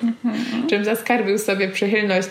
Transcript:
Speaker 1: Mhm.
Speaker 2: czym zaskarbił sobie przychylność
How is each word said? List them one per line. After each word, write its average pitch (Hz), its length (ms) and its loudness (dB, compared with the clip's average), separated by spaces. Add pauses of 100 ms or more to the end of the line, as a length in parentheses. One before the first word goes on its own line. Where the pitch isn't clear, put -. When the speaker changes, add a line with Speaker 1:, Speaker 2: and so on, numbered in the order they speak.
Speaker 1:
Mhm. 233 680 -2
Speaker 2:
czym 208 140 0
zaskarbił 214 540 0
sobie 196 300 0
przychylność 196 640 0